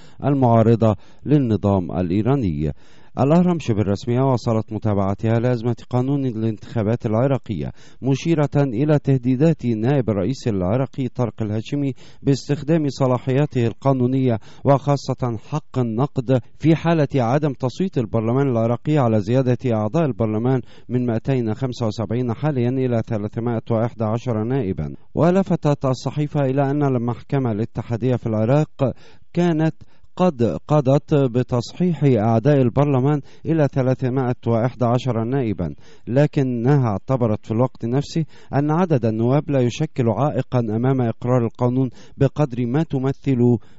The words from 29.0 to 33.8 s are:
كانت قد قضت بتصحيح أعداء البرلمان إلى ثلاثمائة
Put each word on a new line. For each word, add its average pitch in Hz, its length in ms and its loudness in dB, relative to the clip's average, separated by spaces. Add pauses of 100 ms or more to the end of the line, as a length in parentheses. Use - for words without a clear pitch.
كانت 160 420 2 (440)
قد 117 400 2 (100)
قضت 143 460 2
بتصحيح 135 920 0
أعداء 117 520 4
البرلمان 139 640 2 (260)
إلى 156 260 2
ثلاثمائة 127 600 0 (120)